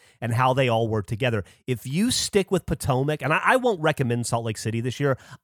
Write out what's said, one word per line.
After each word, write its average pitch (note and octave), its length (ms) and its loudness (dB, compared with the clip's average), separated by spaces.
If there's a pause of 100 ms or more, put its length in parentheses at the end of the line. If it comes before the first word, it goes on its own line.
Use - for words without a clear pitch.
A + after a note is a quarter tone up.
(200)
and A#2 140 -2
how B2+ 200 4
they C3 140 2
all A2+ 200 2
work G#2+ 180 -2
together. A2 380 -2 (220)
If B2+ 200 -4
you F#3 240 0
stick - 400 0
with F3+ 160 0
Potomac, C#3+ 560 -2
and C3+ 120 0
I, F#3 100 2
I A3 120 4
won't A#3+ 240 0
recommend A#2+ 460 0
Salt A#2+ 180 -2
Lake A2+ 140 -4
City A2+ 220 -4
this A#2+ 200 -6
year. C#3 160 0 (260)